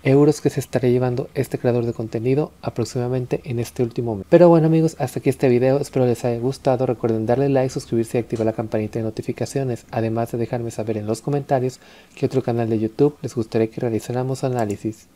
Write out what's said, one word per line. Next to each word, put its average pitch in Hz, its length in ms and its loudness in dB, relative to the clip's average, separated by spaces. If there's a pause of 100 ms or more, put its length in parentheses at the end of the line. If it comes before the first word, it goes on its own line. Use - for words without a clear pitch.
euros 147 380 6
que 143 100 0
se - 80 -6
estará 127 300 0
llevando 123 460 0
este - 240 -4
creador 120 280 0
de 120 60 -2
contenido 123 580 -2 (100)
aproximadamente 123 840 -4
en 120 160 -4
este 120 240 -2
último 117 320 -4
mes. 95 120 -10
Pero 170 200 10
bueno 160 180 6
amigos, 160 320 2
hasta 139 220 -4
aquí 139 100 2
este 131 180 0
video, 127 300 4
espero 139 260 0
les 120 200 0
haya 117 160 -2
gustado, 131 460 0
recuerden 113 380 -2
darle 123 240 2
like, 131 240 0
suscribirse 117 460 -2
y - 40 2
activar 113 240 -2
la 110 60 0
campanita 110 460 -4
de 113 60 -4
notificaciones, 120 880 -6
además 113 400 -2
de 120 60 -4
dejarme 117 340 -4
saber 110 240 -6
en 104 100 -6
los 113 160 -4
comentarios 139 560 -2 (380)
qué 135 100 -2
otro 131 160 0
canal 117 260 -2
de 110 120 0
YouTube 139 420 0
les 127 100 -8
gustaría 113 380 -2
que - 100 -10
realizáramos 123 600 -4
análisis. 113 720 -4